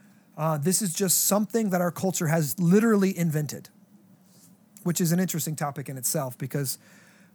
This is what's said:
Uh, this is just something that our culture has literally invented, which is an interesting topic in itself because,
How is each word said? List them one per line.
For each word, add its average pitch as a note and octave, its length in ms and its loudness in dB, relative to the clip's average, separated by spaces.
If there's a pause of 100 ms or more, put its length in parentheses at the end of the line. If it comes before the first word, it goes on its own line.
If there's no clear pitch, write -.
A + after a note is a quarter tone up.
(360)
Uh, D#3 220 0
this F3+ 240 0
is F#3 100 -2
just - 320 0
something G#3+ 460 0
that F3+ 100 0
our F3 120 0
culture F#3 340 -2
has D3+ 320 0
literally G3 580 4
invented, D#3 520 -4 (1120)
which F3 180 -2
is E3 120 2
an F3 80 2
interesting D#3+ 340 -2
topic C#3+ 340 -6
in C3+ 80 -10
itself C3 400 -4
because, C#3 420 -4 (560)